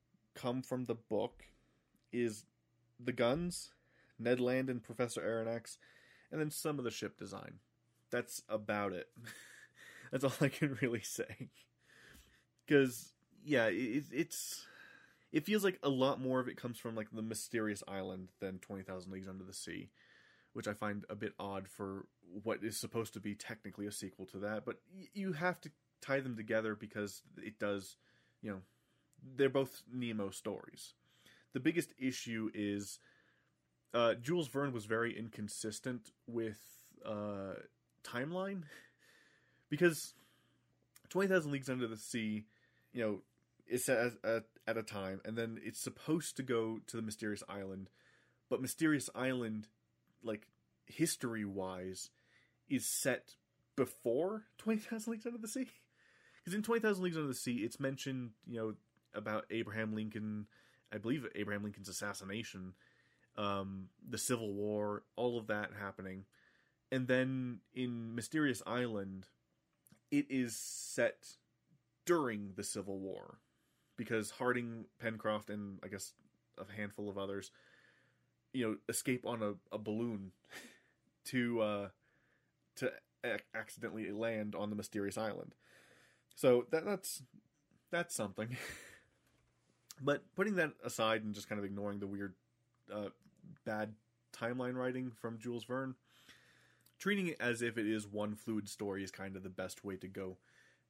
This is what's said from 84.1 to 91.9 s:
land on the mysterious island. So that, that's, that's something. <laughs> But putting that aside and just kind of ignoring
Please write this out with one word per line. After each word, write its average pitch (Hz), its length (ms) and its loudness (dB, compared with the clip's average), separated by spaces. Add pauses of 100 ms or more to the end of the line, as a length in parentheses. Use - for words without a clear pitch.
land 107 440 0
on 104 160 0
the 107 40 -2
mysterious 101 420 -2
island. 101 360 -2 (800)
So 123 360 10
that, 160 120 4
that's, - 380 -2 (680)
that's 170 240 0
something. 110 460 -2
<laughs> - 60 -8 (1300)
But 139 220 2 (120)
putting 202 200 2
that 160 180 4 (100)
aside 110 400 4
and 104 120 -2
just 101 120 -10
kind 104 120 -2
of 101 60 -2
ignoring 101 340 -4